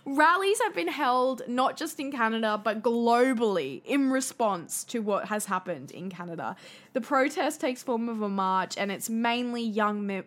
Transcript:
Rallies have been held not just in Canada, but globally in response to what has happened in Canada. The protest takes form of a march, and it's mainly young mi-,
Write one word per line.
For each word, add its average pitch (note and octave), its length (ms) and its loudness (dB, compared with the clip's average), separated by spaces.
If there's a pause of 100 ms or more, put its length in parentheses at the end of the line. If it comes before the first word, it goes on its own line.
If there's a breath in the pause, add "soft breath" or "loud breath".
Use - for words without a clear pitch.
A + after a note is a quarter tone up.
Rallies F4 560 4
have G4+ 120 0
been E4 140 -2
held B3+ 600 2
not B3+ 300 0
just D#4+ 220 -6
in C#4 120 -6
Canada, A3+ 500 0
but A3 200 -2
globally A#3 1040 2
in C4+ 240 2
response A3+ 760 -2
to A#3+ 140 -4
what G3+ 260 0
has G#3+ 200 -2
happened F3+ 460 -4
in F3+ 180 -10
Canada. E3 460 -8 (380 loud breath)
The B3 80 0
protest D4 600 0
takes B3+ 220 -2
form A#3 260 -2
of A3 120 -4
a G#3 80 0
march, F#3+ 480 0
and G3+ 140 -2
it's - 180 -6
mainly A#3 520 -2
young G#3 440 0
mi-, G3 220 -4